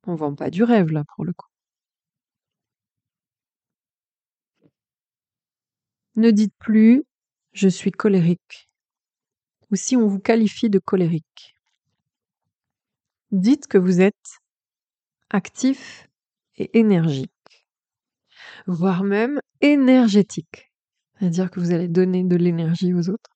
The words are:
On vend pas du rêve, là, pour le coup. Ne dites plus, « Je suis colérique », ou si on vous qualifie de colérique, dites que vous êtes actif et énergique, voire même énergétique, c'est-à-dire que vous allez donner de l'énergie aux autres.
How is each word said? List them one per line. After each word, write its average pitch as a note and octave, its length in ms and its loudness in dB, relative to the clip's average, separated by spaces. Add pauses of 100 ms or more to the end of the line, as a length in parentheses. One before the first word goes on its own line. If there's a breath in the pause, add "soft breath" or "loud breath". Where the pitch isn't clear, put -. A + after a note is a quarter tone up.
On E3+ 100 -6
vend D3 180 -6
pas C#3+ 160 -8
du F3+ 140 -2
rêve, G#3 260 2
là, D3+ 140 -4 (100)
pour D#3+ 100 -10
le F3 80 -8
coup. - 140 -16 (4000)
Ne A3+ 160 4
dites G#3 260 0
plus, « A3 460 4 (480)
Je G3 160 0
suis F#3 240 -2
colérique », F3+ 760 -2 (1040)
ou G3+ 60 -2
si - 200 -2
on A3 120 2
vous G3 100 -2
qualifie A3+ 500 0
de G3 100 0
colérique, - 760 -4 (1700)
dites G#3+ 360 0
que G3+ 120 0
vous F3+ 220 2
êtes - 400 -2 (920)
actif - 760 -6 (480)
et - 220 -2
énergique, E3 880 -2 (1000 loud breath)
voire F3+ 360 -2
même A3 380 -2 (200)
énergétique, B3+ 1120 2 (460)
c'est-à-dire F3+ 320 -4
que F3+ 100 -12
vous F3 120 -2
allez F3 160 -2
donner F3+ 360 0
de F3+ 120 0
l'énergie E3+ 580 -2
aux E3+ 140 -2
autres. - 280 -10